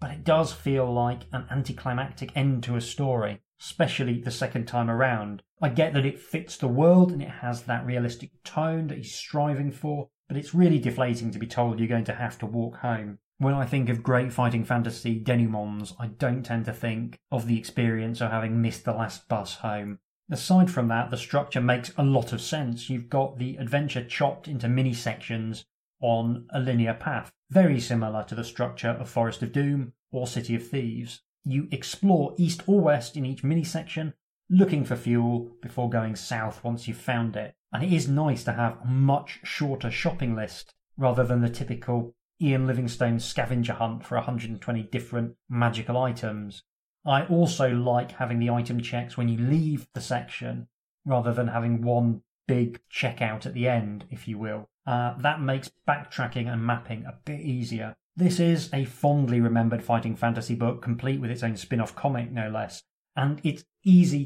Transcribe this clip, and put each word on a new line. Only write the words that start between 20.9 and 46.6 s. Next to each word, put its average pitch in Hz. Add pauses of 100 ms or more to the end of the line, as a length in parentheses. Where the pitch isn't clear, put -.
the 123
structure 139
makes 123
a 147
lot 131
of 113
sense. 123
You've 120
got 135
the 127
adventure 135
chopped -
into 123
mini 127
sections 110 (360)
on 117
a 139
linear 120
path, 123 (180)
very 147
similar 110
to -
the 117
structure 120
of 117
Forest 117
of 113
Doom 139 (180)
or 123
City 117
of 117
Thieves. 120 (240)
You 143
explore 165
east 175
or 196
west 147
in 139
each 127
mini 156
section, 160 (340)
looking 185
for 123
fuel 120 (100)
before 120
going 113
south 110
once 117
you've 117
found 117
it. 107 (180)
And 123
it 185
is 139
nice 143
to 123
have 117
a 120
much 135
shorter 135
shopping 135
list - (240)
rather 123
than 120
the 117
typical 117 (240)
Ian 131
Livingstone 120
scavenger 120
hunt 117
for 123
a 113
hundred 117
and 107
twenty 117
different 120 (160)
magical 117
items. 110 (420)